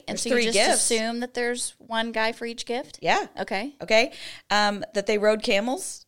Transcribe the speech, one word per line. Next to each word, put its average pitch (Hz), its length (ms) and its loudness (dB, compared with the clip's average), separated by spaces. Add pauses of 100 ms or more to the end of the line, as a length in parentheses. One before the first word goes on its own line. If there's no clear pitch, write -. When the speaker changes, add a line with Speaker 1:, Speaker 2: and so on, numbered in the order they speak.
Speaker 1:
And 208 100 -6
Speaker 2:
There's - 60 -6
Speaker 1:
so 233 60 -4
you 247 80 2
Speaker 2:
three 240 80 4
Speaker 1:
just 226 100 0
Speaker 2:
gifts. 240 220 4
Speaker 1:
assume 233 440 0
that 247 140 -8
there's 240 440 -4
one 226 340 -4
guy 220 200 0
for 233 140 -10
each 233 200 -8
gift? 247 360 -6
Speaker 2:
Yeah. 220 240 2 (120)
Speaker 1:
Okay. 208 440 -6
Speaker 2:
Okay. 220 300 4 (360)
Um, 208 360 2 (100)
that 202 120 -2
they 214 120 2
rode 214 240 4
camels. 240 640 -2